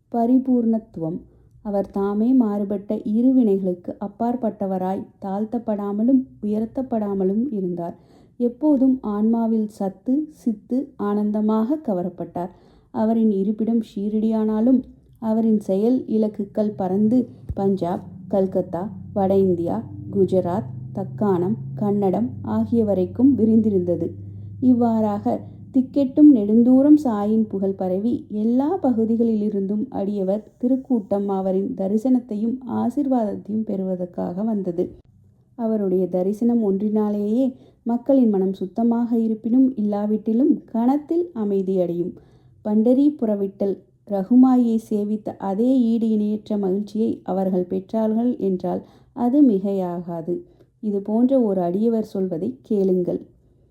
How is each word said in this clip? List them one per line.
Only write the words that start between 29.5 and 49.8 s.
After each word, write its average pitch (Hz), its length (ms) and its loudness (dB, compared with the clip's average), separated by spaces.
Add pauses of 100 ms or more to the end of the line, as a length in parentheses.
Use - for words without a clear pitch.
அடியவர் 196 560 -4 (120)
திருக்கூட்டம் 240 720 -2
அவரின் 190 460 -2
தரிசனத்தையும் 220 800 -2 (180)
ஆசீர்வாதத்தையும் 220 920 -2
பெறுவதற்காக 185 800 -6
வந்தது. 185 420 -2 (720)
அவருடைய 202 500 0
தரிசனம் 208 560 0
ஒன்றினாலேயே 208 840 0 (400)
மக்களின் 240 460 2
மனம் 190 220 0
சுத்தமாக 233 640 -2
இருப்பினும் 226 580 2
இல்லாவிட்டிலும் 214 800 0 (120)
கணத்தில் 294 680 -2
அமைதியடையும். 185 800 -2 (520)
பண்டரிபுரவிட்டல் 214 1120 0 (320)
ரகுமாயை 240 720 4
சேவித்த 214 600 -6
அதே 196 300 -2 (120)
ஈடு 226 280 0
இணையற்ற 208 480 -2
மகிழ்ச்சியை 202 540 -2 (120)
அவர்கள் 185 460 -2
பெற்றார்கள் 220 680 -2
என்றால் 185 440 -4 (340)
அது 240 280 0
மிகையாகாது. 180 880 0 (500)